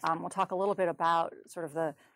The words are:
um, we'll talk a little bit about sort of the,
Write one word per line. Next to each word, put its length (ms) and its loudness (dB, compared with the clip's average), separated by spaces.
um, 160 0
we'll 80 -8
talk 220 -2
a 40 -2
little 200 2
bit 140 2
about 440 2
sort 180 -10
of 80 -8
the, 220 0